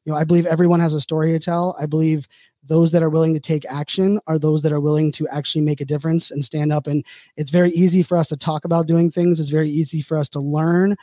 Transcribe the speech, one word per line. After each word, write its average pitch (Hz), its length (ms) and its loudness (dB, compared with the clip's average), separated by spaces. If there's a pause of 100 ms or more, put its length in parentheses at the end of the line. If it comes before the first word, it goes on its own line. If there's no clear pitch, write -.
you 156 80 -6
know, 151 60 -2
I 160 60 2
believe 170 220 2
everyone 170 340 4
has 160 140 0
a 151 60 -2
story 156 320 -2
to 165 60 0
tell. 175 420 -2
I 151 60 -4
believe 156 400 0 (360)
those 160 300 2
that 165 100 4
are 160 80 2
willing 160 240 2
to 151 60 -2
take 151 260 -2
action 190 600 -2
are 160 120 0
those 151 240 0
that 156 100 0
are 147 80 0
willing 151 320 2
to 147 160 -6
actually 147 340 -4
make 147 180 -2
a 143 60 -6
difference 160 440 -2
and 143 140 -6
stand 151 280 -2
up. 147 140 -2
And 147 180 -2 (320)
it's 147 140 -6
very 175 200 4
easy 175 320 2
for 175 160 0
us 160 100 0
to 151 80 -6
talk 156 300 -4
about 170 200 2
doing 165 240 2
things. 175 300 0
It's 147 80 -4
very 151 220 0
easy 151 320 -2
for 156 160 -4
us 147 120 -2
to 147 100 -8
learn 170 640 2